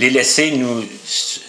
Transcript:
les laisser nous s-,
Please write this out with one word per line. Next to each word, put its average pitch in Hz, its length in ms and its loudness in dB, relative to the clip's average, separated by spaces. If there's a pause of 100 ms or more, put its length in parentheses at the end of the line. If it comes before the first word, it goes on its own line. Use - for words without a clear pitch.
les 123 100 4
laisser 135 400 2
nous 123 320 -2
s-, - 680 -6